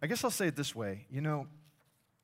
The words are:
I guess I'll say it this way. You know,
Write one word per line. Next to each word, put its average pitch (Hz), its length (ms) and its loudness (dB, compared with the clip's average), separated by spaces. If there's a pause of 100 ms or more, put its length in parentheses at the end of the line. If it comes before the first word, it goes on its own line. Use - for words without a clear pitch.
I 151 40 -2
guess 233 180 0
I'll 240 40 6
say 196 180 2
it 143 100 2
this 143 180 -2
way. 104 340 -4
You 135 120 -2
know, 151 260 0 (760)